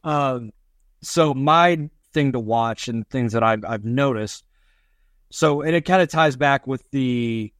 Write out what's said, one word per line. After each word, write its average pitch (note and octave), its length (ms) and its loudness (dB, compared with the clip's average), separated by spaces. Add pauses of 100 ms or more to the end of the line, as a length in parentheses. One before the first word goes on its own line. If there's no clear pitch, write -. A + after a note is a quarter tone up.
Um, C3 440 -2 (520)
so D#3 320 2
my D#3 540 2 (240)
thing C#3 180 2
to B2 80 -4
watch A2+ 480 -2
and A2+ 220 -6
things A#2+ 240 -2
that A2+ 100 2
I've, A2 200 2
I've G#2 220 -6
noticed, A#2+ 580 -2 (880)
so, D3 320 0
and D#3+ 140 0
it D#3+ 100 0
kinda F3+ 220 2
ties D#3 280 2
back C#3 300 0
with C3 260 -8
the A#2+ 680 -2